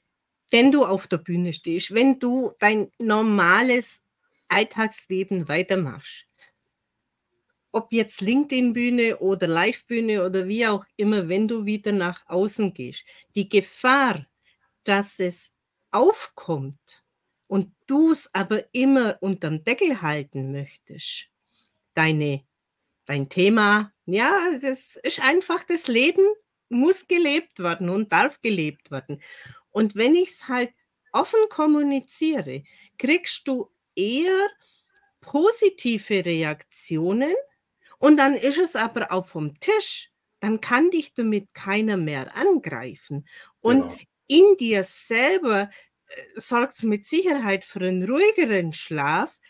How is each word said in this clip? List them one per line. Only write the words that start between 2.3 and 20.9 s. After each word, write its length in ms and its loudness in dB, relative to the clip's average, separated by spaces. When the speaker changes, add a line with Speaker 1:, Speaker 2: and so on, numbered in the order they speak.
Speaker 1:
dein 380 0
normales 1040 2
Alltagsleben 1000 -4
weitermachst, 800 -4
ob 200 -4
jetzt 280 -2
LinkedIn-Bühne 1000 0
oder 300 -2
Live-Bühne 760 -2
oder 220 -2
wie 200 -2
auch 180 -2
immer, 320 0
wenn 200 0
du 180 -4
wieder 260 -4
nach 360 -4
außen 440 -2
gehst, 320 -14
die 140 -2
Gefahr, 760 0
dass 340 -2
es 340 -6
aufkommt 1120 -2
und 240 -2
du's 460 2
aber 300 -2
immer 480 2
unterm 440 -4
Deckel 360 0
halten 520 -6
möchtest, 760 -14